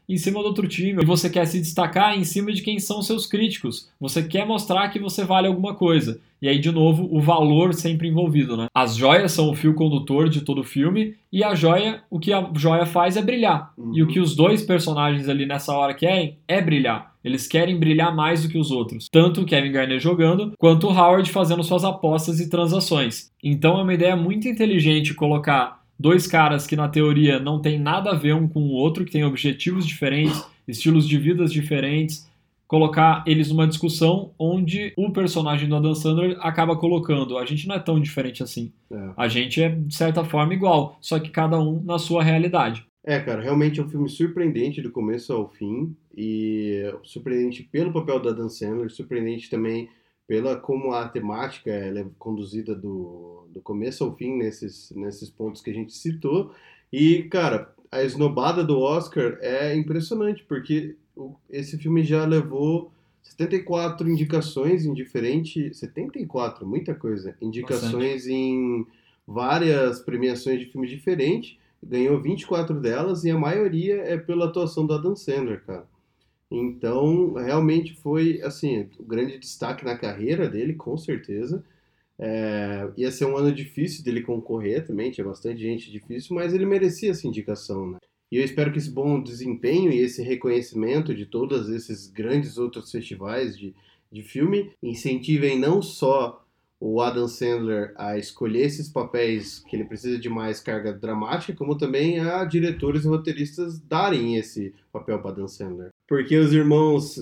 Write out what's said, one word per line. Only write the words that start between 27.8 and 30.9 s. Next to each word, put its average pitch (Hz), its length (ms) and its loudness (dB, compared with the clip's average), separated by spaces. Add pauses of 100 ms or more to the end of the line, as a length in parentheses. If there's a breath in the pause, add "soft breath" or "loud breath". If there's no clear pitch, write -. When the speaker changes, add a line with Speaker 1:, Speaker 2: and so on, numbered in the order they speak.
Speaker 1:
a 175 40 2
ver 147 200 2
um 160 120 2
com 156 140 -2
o 143 120 2
outro, 160 320 2
que 175 80 -12
têm 151 100 2
objetivos 147 640 0
diferentes, 147 580 0 (220 loud breath)
estilos 151 400 4